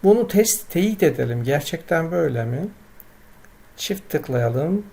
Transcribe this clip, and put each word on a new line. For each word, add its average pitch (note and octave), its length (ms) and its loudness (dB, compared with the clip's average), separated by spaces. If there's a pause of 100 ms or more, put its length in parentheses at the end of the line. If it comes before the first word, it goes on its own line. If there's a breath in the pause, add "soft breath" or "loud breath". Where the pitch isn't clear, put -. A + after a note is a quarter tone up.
Bunu G#3 240 6
test, - 440 2
teyit G3 320 0
edelim. B2 400 0
Gerçekten E3 680 -2
böyle C#3 340 0
mi? C3 220 -4 (1080)
Çift - 320 -8
tıklayalım. C3 840 -2